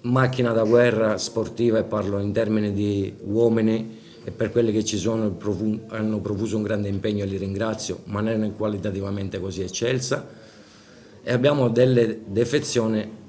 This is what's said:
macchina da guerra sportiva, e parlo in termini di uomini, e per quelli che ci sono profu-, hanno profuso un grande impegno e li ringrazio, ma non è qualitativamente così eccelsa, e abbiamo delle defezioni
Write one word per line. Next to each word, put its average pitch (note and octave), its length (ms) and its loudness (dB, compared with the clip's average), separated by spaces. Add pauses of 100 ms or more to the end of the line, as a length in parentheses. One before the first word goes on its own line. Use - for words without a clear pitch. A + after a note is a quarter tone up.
macchina B2 500 2
da A2+ 120 4
guerra A2+ 540 4
sportiva, A2+ 600 0
e G#2+ 60 0
parlo G2+ 360 -2
in G2+ 120 -2
termini G#2 400 0
di G2+ 420 -2 (100)
uomini, A2 720 2 (280)
e G#2 60 -8
per A2 220 -4
quelli A#2 200 2
che G#2+ 120 0
ci G#2+ 140 -2
sono A2 320 0
profu-, G#2 580 -2
hanno G#2+ 320 -2
profuso G#2+ 360 -4
un G#2+ 60 0
grande G#2 260 -2
impegno G2+ 360 -2
e - 20 -2
li G2 100 -4
ringrazio, G2 680 -4
ma G2+ 160 -4
non A2 240 0
è G#2 100 -2
qualitativamente G2+ 840 -4
così F#2+ 220 -6
eccelsa, B2 640 -4 (960)
e - 100 -4
abbiamo C3 360 4
delle A#2 580 4
defezioni A2 920 0 (120)